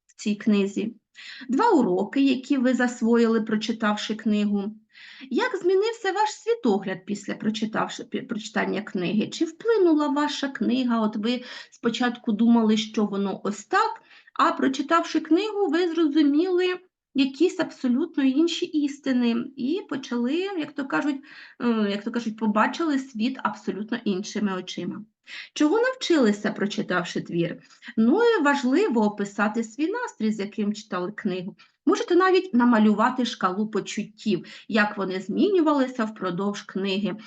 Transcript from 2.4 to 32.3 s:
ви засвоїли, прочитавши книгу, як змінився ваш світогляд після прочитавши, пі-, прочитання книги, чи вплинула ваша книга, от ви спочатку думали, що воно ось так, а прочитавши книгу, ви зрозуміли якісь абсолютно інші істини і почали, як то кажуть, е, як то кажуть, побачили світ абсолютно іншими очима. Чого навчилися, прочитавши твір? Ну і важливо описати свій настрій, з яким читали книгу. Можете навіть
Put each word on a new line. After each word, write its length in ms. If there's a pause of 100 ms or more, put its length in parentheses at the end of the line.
ви 160
засвоїли, 680
прочитавши 720
книгу, 600 (540)
як 260
змінився 560
ваш 180
світогляд 760
після 280
прочитавши, 680
пі-, 180
прочитання 600
книги, 460
чи 180
вплинула 640
ваша 400
книга, 520
от 160
ви 280 (280)
спочатку 600
думали, 460
що 280
воно 380
ось 220
так, 360 (320)
а 180
прочитавши 680
книгу, 480
ви 200
зрозуміли 920 (340)
якісь 460
абсолютно 640
інші 420
істини 720 (200)
і 340
почали, 460
як 360
то 140
кажуть, 380 (360)
е, 320
як 120
то 80
кажуть, 260
побачили 640
світ 440
абсолютно 600
іншими 500
очима. 520 (480)
Чого 280
навчилися, 720
прочитавши 680
твір? 380 (380)
Ну 260
і 200
важливо 580
описати 640
свій 240
настрій, 440
з 80
яким 340
читали 380
книгу. 440 (300)
Можете 300
навіть 380